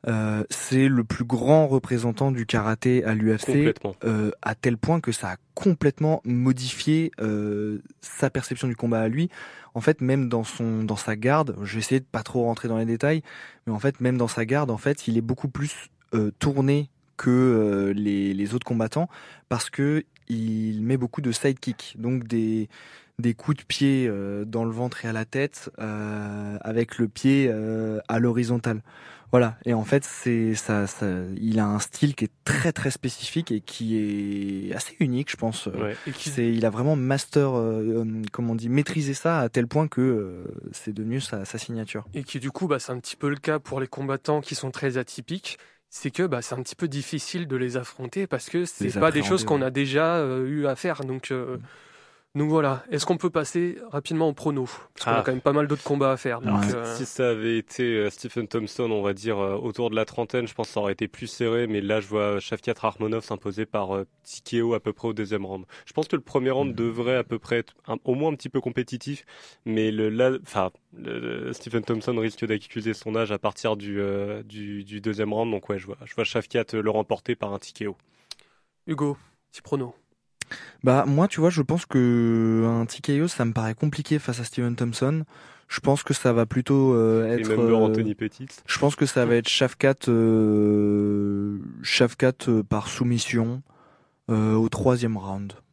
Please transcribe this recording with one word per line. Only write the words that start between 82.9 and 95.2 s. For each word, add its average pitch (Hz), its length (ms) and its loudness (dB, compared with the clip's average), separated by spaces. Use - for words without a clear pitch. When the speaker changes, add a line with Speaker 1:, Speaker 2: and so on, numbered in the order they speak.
Speaker 1:
K 143 220 0
O, 175 60 2
ça - 180 -2
me 113 80 -2
paraît 113 200 0
compliqué 151 440 0
face 120 200 -4
à 120 60 -6
Steven 120 320 -2
Thompson. 131 480 0
Je - 140 -6
pense 143 220 4
que - 100 -4
ça 123 220 2
va 117 100 6
plutôt, 131 500 4
euh, 113 320 4
être, 110 120 -2
Speaker 2:
Remember 113 220 4
Speaker 1:
euh, 110 140 6
Speaker 2:
Anthony 110 280 2
Pettis. 117 340 -6
Speaker 1:
je - 120 -2
pense 143 160 4
que 147 120 2
ça 127 180 2
va 117 120 6
être 113 120 2
Shavkat, 135 460 4
euh, 104 1500 4
Shavkat, 127 500 4
euh, 110 140 6
par 107 260 -2
soumission, 120 720 0
euh, 110 240 4
au 113 140 4
troisième 117 480 2
round. 98 360 -8